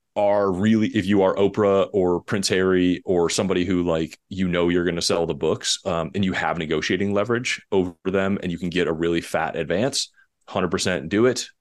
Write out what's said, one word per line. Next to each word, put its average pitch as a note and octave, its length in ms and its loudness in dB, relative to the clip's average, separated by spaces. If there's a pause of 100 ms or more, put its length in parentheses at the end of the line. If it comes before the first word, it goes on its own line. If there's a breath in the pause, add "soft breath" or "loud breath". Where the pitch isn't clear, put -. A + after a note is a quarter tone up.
(160)
are G2+ 340 2
really, G#2+ 380 2
if F#2 180 -2
you G2 160 4
are F#2 120 4
Oprah G2 580 2
or F2+ 300 2
Prince G2 260 -4
Harry F#2 560 2
or F2 240 2
somebody F#2 360 0
who, F2+ 180 0
like, E2 360 -2 (100)
you F#2+ 200 -2
know, F2 200 2
you're F2 160 2
gonna E2+ 180 -2
sell E2+ 240 0
the D#2+ 80 -2
books, - 500 -2
um, E2 300 -4
and G2+ 100 0
you F#2 80 0
have E2 240 -2
negotiating G2 560 -2
leverage A#2 480 -2 (120)
over F#2 220 0 (100)
them F#2+ 380 0
and F#2+ 80 -4
you E2+ 80 -4
can F2+ 120 -4
get E2 180 0
a E2 40 -2
really E2 280 0
fat D#2+ 340 -4
advance, E2+ 560 -2 (380 soft breath)
hundred F#2 220 -2
percent F2 400 -2
do G#2+ 160 4
it. B2 200 0 (140)